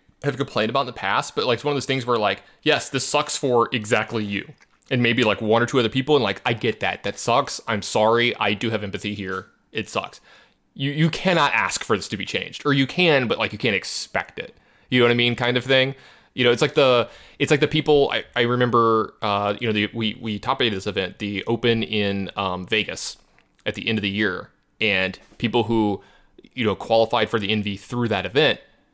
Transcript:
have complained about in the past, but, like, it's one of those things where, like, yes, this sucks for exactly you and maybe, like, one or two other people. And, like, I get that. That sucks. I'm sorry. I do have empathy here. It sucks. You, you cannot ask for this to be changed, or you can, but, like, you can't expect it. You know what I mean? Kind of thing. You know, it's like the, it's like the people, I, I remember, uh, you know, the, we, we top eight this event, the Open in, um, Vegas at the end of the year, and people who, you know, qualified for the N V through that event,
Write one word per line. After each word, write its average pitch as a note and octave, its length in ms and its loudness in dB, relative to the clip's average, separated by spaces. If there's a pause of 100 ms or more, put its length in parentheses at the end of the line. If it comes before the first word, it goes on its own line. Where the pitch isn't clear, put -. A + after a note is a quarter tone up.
(240)
have C#3 140 -2
complained A2+ 320 -2
about C3+ 120 0
in C3+ 40 -2
the - 80 -10
past, G#2 420 -2
but, - 100 -2
like, B2 120 2
it's - 80 -8
one D3 80 0
of - 20 0
those B2+ 100 -2
things C3 200 -2
where, A#2+ 120 0
like, G#2 260 0 (180)
yes, D3 280 0
this - 160 -2
sucks - 300 0
for A#2+ 380 4
exactly G#2+ 500 0
you G2+ 240 -4 (420)
and B2+ 140 2
maybe, A#2 200 4
like, G#2 180 2
one A2+ 200 4
or A#2+ 40 2
two C3+ 140 0
other A2+ 100 4
people. C3 260 2
And, B2+ 80 4
like, G2 220 -2
I B2 80 0
get A2+ 280 -2
that. F#2 220 -4
That - 160 -6
sucks. B2+ 480 0
I'm G#2+ 140 -2
sorry. A#2 560 2
I G#2+ 160 0
do A2 160 -4
have G#2+ 140 -2
empathy G2+ 300 -6
here. F#2+ 340 -8 (260)
It - 160 -8
sucks. - 320 -8 (520)
You, C#3 180 -4
you D#3 180 2
cannot D#3+ 440 2
ask G2+ 300 0
for A2 140 0
this F2+ 120 -6
to G#2 80 -6
be F#2+ 80 -6
changed, - 400 -8
or D3 60 2
you C3+ 160 2
can, D3 400 2
but, G#2+ 120 0
like, G#2+ 120 -2
you G#2 80 -10
can't A2 160 0
expect - 640 -6
it. - 160 -12 (340)
You B2+ 100 4
know A#2+ 60 6
what A#2+ 60 6
I A#2+ 40 4
mean? A#2+ 200 2
Kind B2 220 0
of A#2 80 -4
thing. C3 280 2 (400)
You B2 120 0
know, A#2+ 60 6
it's A#2+ 100 2
like D3 140 0
the, B2+ 340 4 (300)
it's D3 120 0
like D3 80 4
the D3 80 2
people, D3 460 4
I, A2 100 -2 (140)
I B2 60 2
remember, A#2 760 2
uh, G2+ 380 0
you A#2 80 -4
know, G#2+ 60 0
the, G#2 200 0
we, A2+ 280 -4
we G#2+ 180 -6
top C3+ 220 -2
eight A#2+ 80 2
this F#2+ 180 -6
event, F#2 320 -4
the G2+ 260 -4
Open A2+ 380 0
in, G2+ 540 -2
um, F#2 300 -4
Vegas - 500 -4 (480)
at G#2 100 -6
the G2+ 140 -10
end A2 80 0
of G2+ 40 -4
the G2+ 80 -2
year, G2 400 -4 (300)
and F#2+ 400 0 (200)
people A#2+ 240 0
who, G#2+ 380 0 (520)
you B2 120 -4
know, G2+ 100 0
qualified A2+ 540 2
for A#2 100 0
the G2+ 100 -4
N G#2+ 140 0
V G2+ 140 -6
through A#2+ 320 -4
that F#2+ 160 -2
event, B2+ 340 0 (340)